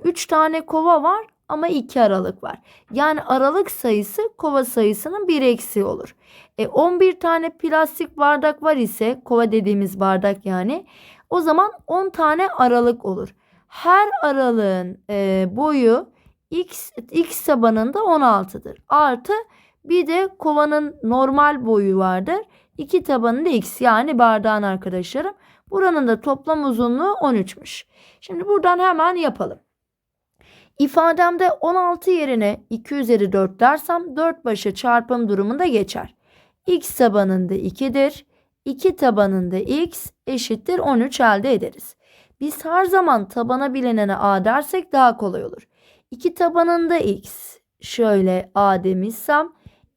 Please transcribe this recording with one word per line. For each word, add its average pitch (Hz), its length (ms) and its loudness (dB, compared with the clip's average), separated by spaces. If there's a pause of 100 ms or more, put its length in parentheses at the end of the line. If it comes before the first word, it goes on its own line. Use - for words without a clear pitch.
üç 349 220 -4
tane 320 360 0
kova 320 420 2
var 403 220 0 (220)
ama 311 200 -4
iki 262 340 -2
aralık 190 420 0
var. - 180 -12 (300)
Yani 302 300 0
aralık 277 500 0
sayısı 208 500 -2 (160)
kova 277 280 0
sayısının 254 600 -2
bir 311 140 2
eksi 240 420 0
olur. - 320 -8 (420)
E, - 100 -4
on 349 320 2
bir 370 200 4
tane 330 300 0
plastik 311 680 -2
bardak 294 460 2
var 311 140 2
ise, 233 480 -2
kova 233 260 2
dediğimiz 196 480 0
bardak 196 460 0
yani, 202 400 -4 (440)
o 349 120 0
zaman 330 300 2 (160)
on 370 220 -2
tane 330 380 0
aralık 240 580 2
olur. 190 300 -8 (320)
Her 392 420 2 (140)
aralığın, 220 840 0
e, 190 420 0
boyu 262 580 2 (400)
x, - 420 -8 (200)
x - 340 -2
tabanında 233 580 2
on 330 180 2
altıdır. 202 560 -2 (120)
Artı 285 440 2 (520)
bir 339 220 0
de 370 220 0 (100)
kovanın 302 640 0
normal 269 640 2
boyu 202 320 2
vardır. 190 400 0 (400)
İki 311 260 -2
tabanında 254 460 0
x, 240 320 -2
yani 247 380 2
bardağın 220 440 2
arkadaşlarım. 190 680 -6 (360)
Buranın 349 380 2
da 226 140 0
toplam 294 420 -2
uzunluğu 247 580 0
on 269 140 2
üçmüş. - 500 -8 (360)
Şimdi 370 260 -8
buradan 359 320 2
hemen 359 360 2
yapalım. 285 440 -4 (1200)
İfademde 339 720 2
on 339 240 -2
altı 359 360 0
yerine 254 580 0
iki 226 260 -8
üzeri 226 360 0
dört 190 280 -2
dersem 311 560 0
dört 330 300 -2
başa 208 300 -4
çarpım 240 540 0
durumunda 208 360 0
geçer. 220 500 -2 (520)
X - 280 -2
tabanında 190 580 2
ikidir. 269 720 -2 (400)
İki 277 300 -2
tabanında 196 640 0
x 320 540 -4 (160)
eşittir 254 520 -4
on 262 200 2
üç 254 220 -2
elde 220 320 2
ederiz. - 420 -6 (440)
Biz 294 260 -8
her 349 200 2
zaman 330 420 2
tabana 254 460 -4
bilinene 226 420 0
a 196 300 0
dersek 294 460 -2
daha 247 260 4
kolay 190 280 -4
olur. - 220 -16 (440)
İki 330 220 -4
tabanında 339 640 2
x, - 600 -6 (240)
şöyle 190 760 0
a 196 280 2
demişsem, 226 640 -2 (480)